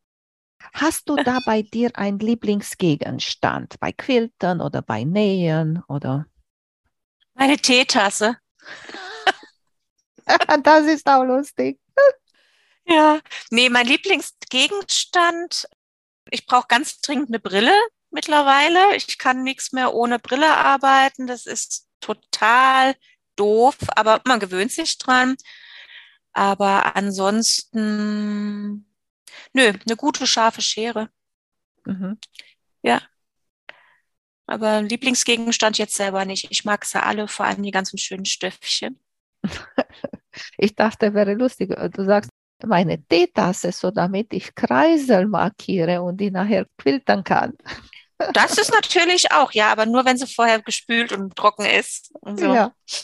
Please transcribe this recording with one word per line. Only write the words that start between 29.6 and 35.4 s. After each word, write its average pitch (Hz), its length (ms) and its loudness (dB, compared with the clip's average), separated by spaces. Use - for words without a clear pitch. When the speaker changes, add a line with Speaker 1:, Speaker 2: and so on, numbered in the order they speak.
Speaker 2:
eine 226 100 -4
gute, 285 300 -2
scharfe 226 340 0
Schere. 220 480 -6
Speaker 1:
Mhm. 190 320 -8
Speaker 2:
Ja. 240 180 2
Aber 214 340 0
Lieblingsgegenstand 233 960 0